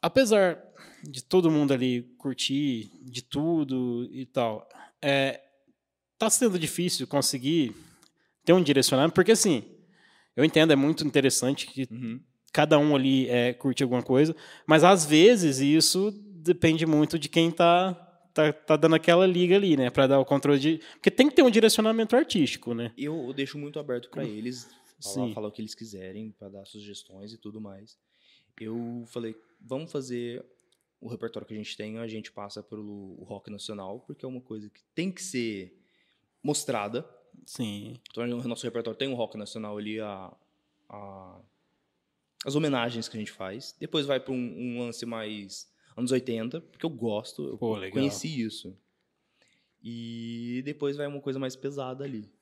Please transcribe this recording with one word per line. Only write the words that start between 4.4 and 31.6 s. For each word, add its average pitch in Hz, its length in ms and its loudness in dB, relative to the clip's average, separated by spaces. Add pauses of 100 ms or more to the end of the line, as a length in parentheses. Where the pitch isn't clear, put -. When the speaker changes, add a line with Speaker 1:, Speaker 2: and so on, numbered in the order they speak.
Speaker 1:
é, 139 400 0 (800)
tá 220 100 0
sendo 208 300 2
difícil 165 480 -2
conseguir 143 680 0 (680)
ter 165 80 6
um 180 100 8
direcionamento, 139 520 4
porque 185 180 6
assim, 170 320 4 (720)
eu 135 80 4
entendo, 160 280 6
é 143 40 8
muito 151 300 2
interessante 135 600 2
que 135 240 -8
Speaker 2:
Uhum. 120 300 -10 (320)
Speaker 1:
cada 151 260 6
um 147 180 4
ali, 131 320 2
é, 123 240 2
curte 127 300 -2
alguma 123 200 0
coisa, 147 320 4 (320)
mas 156 180 8
às 180 200 8
vezes 156 560 8
isso 160 500 4 (320)
depende 165 440 2
muito 156 320 2
de 151 100 -6
quem 165 220 2
tá, 175 420 4 (400)
tá, 151 200 2
tá - 240 0
dando 160 180 4
aquela 170 320 6
liga 180 280 4
ali, 196 220 4
né, 127 140 0
pra 135 160 4
dar 135 120 4
o 135 60 4
controle 143 340 2
de, 156 200 0 (140)
porque - 180 0
tem 269 180 4
que 294 60 -2
ter 339 80 8
um 254 80 8
direcionamento 220 680 2
artístico, 156 560 0
né? 117 240 -6
Speaker 2:
Eu, 147 300 -8
eu 131 80 -10
deixo 139 240 -8
muito 147 200 -12
aberto 131 300 -8
pra - 140 -10
Speaker 1:
Hum. - 40 -6
Speaker 2:
eles 120 440 -10 (320)
falar, 127 240 -6
Speaker 1:
Sim. 107 80 -8
Speaker 2:
falar 107 140 -8
o 104 40 -12
que - 80 -16
eles 107 140 -12
quiserem, 104 640 -16
pra 101 100 -20
dar 98 160 -20
sugestões 101 680 -20
e 110 40 -20
tudo 107 220 -16
mais. 101 380 -18 (600)
Eu 117 480 -10
falei, 117 280 -10 (260)
"Vamos 139 320 -10
fazer 123 520 -8 (560)
o - 80 -16
repertório 113 400 -10
que 110 60 -12
a - 20 -10
gente 107 200 -10